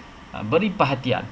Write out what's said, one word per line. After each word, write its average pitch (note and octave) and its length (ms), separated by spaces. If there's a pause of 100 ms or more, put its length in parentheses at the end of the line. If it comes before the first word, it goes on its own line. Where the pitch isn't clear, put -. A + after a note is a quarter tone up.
(360)
uh, - 80
beri D#3+ 240
perhatian C3 640